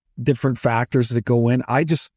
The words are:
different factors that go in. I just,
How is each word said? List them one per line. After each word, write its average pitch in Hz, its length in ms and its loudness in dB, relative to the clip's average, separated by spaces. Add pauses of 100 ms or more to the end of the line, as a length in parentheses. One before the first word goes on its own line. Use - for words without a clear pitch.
(200)
different 127 380 0
factors 120 520 0
that 120 140 -2
go 120 240 2
in. 123 200 0
I 131 160 0
just, 156 320 -4